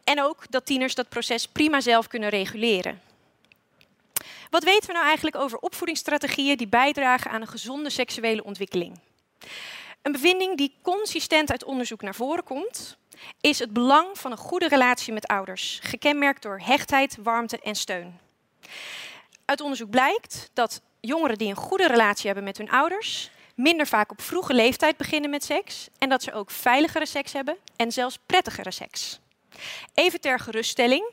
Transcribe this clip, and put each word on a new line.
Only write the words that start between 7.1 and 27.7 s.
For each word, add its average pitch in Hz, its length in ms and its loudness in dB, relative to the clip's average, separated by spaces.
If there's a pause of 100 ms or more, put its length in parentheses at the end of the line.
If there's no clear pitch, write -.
aan 220 100 -4
een 220 60 -12
gezonde 269 420 -8
seksuele 226 540 -2
ontwikkeling? 185 560 -6 (1000)
Een 294 100 -2
bevinding 359 460 2
die 277 240 0
consistent 349 680 0
uit 254 120 -4
onderzoek 247 380 -6
naar 202 140 -8
voren 294 280 -4
komt, - 540 -10 (440)
is 294 180 4
het 226 140 -6
belang 277 400 6
van 269 180 -10
een 214 60 -8
goede 359 300 -2
relatie 247 460 4
met 214 140 -8
ouders, 190 560 -4
gekenmerkt 285 580 0
door 196 220 -10
hechtheid, 269 600 2
warmte 233 360 -2
en 214 160 -6
steun. 175 440 -8 (1300)
Uit 285 160 0
onderzoek 240 280 -6
blijkt 269 640 0
dat - 280 -2 (180)
jongeren 262 380 0
die 214 120 -2
een 202 60 -6
goede 381 320 0
relatie 220 380 4
hebben 196 180 -4
met 196 140 -8
hun 214 140 -10
ouders 339 600 0 (240)
minder 302 320 2
vaak 214 240 2
op 208 100 -18
vroege 349 320 -2
leeftijd 262 440 4
beginnen 294 320 -2
met 285 140 -4
seks - 440 -6 (100)
en 262 120 0
dat 262 140 2
ze - 100 -8
ook - 180 -8
veiligere 302 540 2
seks - 280 -6
hebben 285 240 -4 (180)